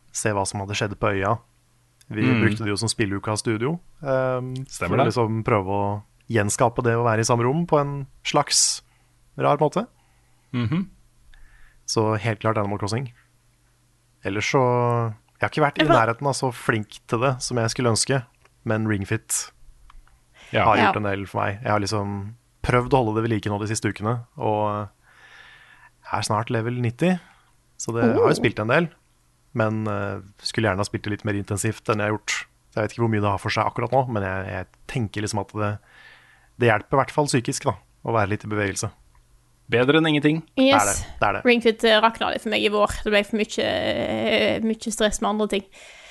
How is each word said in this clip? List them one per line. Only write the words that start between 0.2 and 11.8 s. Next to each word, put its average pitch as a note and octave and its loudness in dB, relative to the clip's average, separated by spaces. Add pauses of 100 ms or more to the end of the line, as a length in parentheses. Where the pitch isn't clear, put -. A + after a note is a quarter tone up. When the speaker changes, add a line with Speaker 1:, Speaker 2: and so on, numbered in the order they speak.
Speaker 1:
hva G2+ 0
som G#2 -6
hadde G2 -8
skjedd G#2 -4
på G#2+ 0
øya. G2 0 (720)
Vi G#2+ -4
Speaker 2:
Mm. B2 4
Speaker 1:
brukte G#2+ 2
det G#2 -4
jo G#2 0
som A2 -2
spilluka G2+ -2
studio, A#2+ -2 (240)
ehm, B2+ -2 (140)
Speaker 2:
Stemmer - -6
Speaker 1:
for - 0
å C3+ 4
Speaker 2:
det. - 4
Speaker 1:
liksom A2+ 0
prøve G#2 2
å G2+ -2 (280)
gjenskape A#2 2
det A#2 2
å A#2 0
være A2+ 2
i A2+ 0
samme A#2+ 2
rom D#3 0
på D#3 4
en C#3+ -6 (160)
slags - 0 (560)
rar C#3 2
måte. D#3 0 (680)
Speaker 2:
Mhm. C3 -2 (1000)